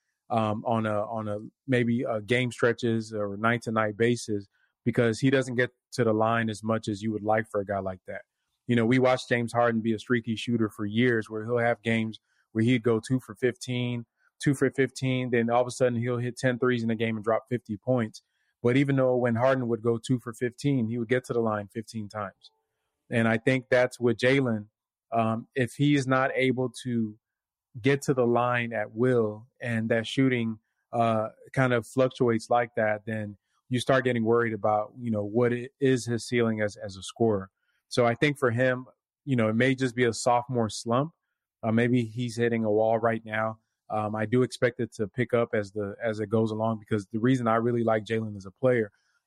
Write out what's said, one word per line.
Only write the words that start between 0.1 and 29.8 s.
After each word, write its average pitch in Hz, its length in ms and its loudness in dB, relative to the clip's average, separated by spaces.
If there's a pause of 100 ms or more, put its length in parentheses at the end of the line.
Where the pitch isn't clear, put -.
um, 110 360 0
on 113 200 0
a, 104 160 -2
on 110 260 -6
a, 104 100 -4 (300)
maybe 123 340 2
a 120 180 -4
game 120 300 0
stretches 113 640 -2
or 104 240 -6
night 113 260 0
to 120 80 -8
night 110 260 -2
basis, 110 520 -2 (360)
because 113 360 0
he 135 100 4
doesn't 131 260 0
get 120 140 0 (220)
to 123 120 0
the 110 80 2
line 113 360 0
as 104 140 -8
much 110 260 -2
as 101 140 -6
you 110 100 -4
would 104 120 -6
like 110 260 0
for 104 100 -2
a 98 60 -6
guy 98 140 -4
like 92 260 -8
that. 95 160 -10 (440)
You 120 100 4
know, 113 100 6
we 127 120 6
watched 127 300 4
James 120 240 0
Harden 120 280 4
be 113 120 0
a 107 60 -2
streaky 117 380 -2
shooter 110 320 0
for 107 180 -8
years, 113 420 2
where 107 160 -8
he'll 120 140 -2
have 117 240 0
games 110 380 -2 (320)
where 110 120 2
he'd 123 180 4
go 113 180 2
two 131 200 -2
for 107 140 -16
fifteen, 123 720 -4 (360)
two 147 120 2
for 131 160 0
fifteen, 127 600 -2
then 117 200 2
all 123 100 2
of 123 60 2
a 123 60 -8
sudden 123 260 0
he'll 120 200 -2
hit 120 200 -6
ten 123 200 0
threes 123 240 2
in 113 80 -2
a 113 60 0
game 113 200 -2
and 104 80 -8
drop 110 240 0
fifty 113 280 -6
points. 120 460 -2 (400)
But 120 140 2
even 139 200 2
though 127 200 4
when 120 200 2
Harden 131 320 2
would 113 140 -2
go 117 160 0
two 127 200 -2
for 117 140 -10
fifteen, 123 560 -2
he 120 100 -4
would 113 100 -4
get 127 180 0
to 135 60 -6
the 120 80 0
line 104 320 -2
fifteen 110 360 -10
times. 101 420 -12 (600)
And 113 180 2
I 113 100 2
think 131 320 0
that's 123 300 2
with 120 180 2
Jaylen. 123 480 2 (460)
Um, 113 420 0
if 123 200 -2
he 147 200 2
is 135 120 0
not 131 280 2
able 127 380 0 (100)
to 113 340 -4 (640)
get 139 220 0
to 147 120 0
the 123 120 2
line 120 460 0
at 110 200 -4
will 113 540 0 (140)
and 113 300 -2